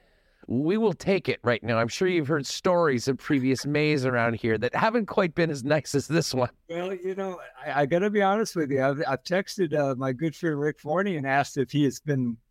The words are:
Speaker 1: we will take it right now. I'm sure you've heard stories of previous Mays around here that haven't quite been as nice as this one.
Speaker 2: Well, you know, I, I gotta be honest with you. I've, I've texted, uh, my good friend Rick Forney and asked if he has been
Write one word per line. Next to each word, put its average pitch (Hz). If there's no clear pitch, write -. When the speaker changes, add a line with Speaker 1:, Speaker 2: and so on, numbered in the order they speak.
Speaker 1:
we 151
will 220
take 175
it 120
right 120
now. 113
I'm 117
sure -
you've 170
heard 143
stories 165
of 135
previous 131
Mays 147
around 117
here 110
that 117
haven't 214
quite 180
been 165
as 139
nice 147
as 135
this 160
one. 127
Speaker 2:
Well, 175
you 185
know, 190
I, 143
I -
gotta 175
be 208
honest 202
with 151
you. 135
I've, 139
I've 131
texted, 180
uh, 139
my 135
good 147
friend 156
Rick 147
Forney 180
and 135
asked 135
if 135
he 143
has 127
been 127